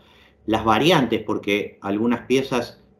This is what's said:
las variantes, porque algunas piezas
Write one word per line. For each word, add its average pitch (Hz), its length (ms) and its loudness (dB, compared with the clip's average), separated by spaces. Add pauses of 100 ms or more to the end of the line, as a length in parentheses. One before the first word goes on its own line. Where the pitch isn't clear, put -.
(460)
las 107 180 0
variantes, 117 600 2
porque 101 580 -4
algunas 110 400 -2
piezas 127 600 -2 (180)